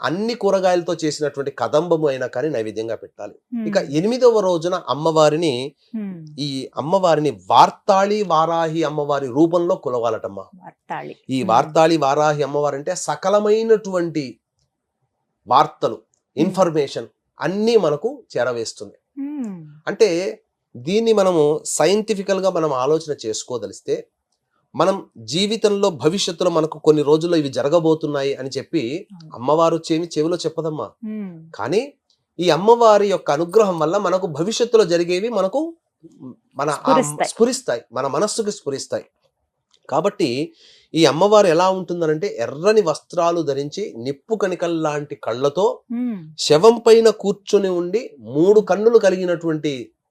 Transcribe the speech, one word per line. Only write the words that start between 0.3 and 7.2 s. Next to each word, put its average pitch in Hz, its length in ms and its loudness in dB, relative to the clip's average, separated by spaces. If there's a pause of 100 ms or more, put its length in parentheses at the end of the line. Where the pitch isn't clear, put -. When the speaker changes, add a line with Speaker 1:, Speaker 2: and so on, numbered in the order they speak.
Speaker 1:
కూరగాయలతో 185 600 0 (100)
చేసినటువంటి 143 460 -4
కదంబము 156 580 0
అయినా 127 180 -2
కానీ 127 220 -4
నైవేద్యంగా 113 460 -6
పెట్టాలి. - 400 -14 (220)
Speaker 2:
Hmm. 220 120 -6
Speaker 1:
ఇక 202 80 0
ఎనిమిదవ 214 640 2
రోజున 180 480 -2
అమ్మవారిని, 151 840 2 (240)
Speaker 2:
Hmm. 185 300 -12 (120)
Speaker 1:
ఈ 135 380 -8
అమ్మవారిని 156 540 0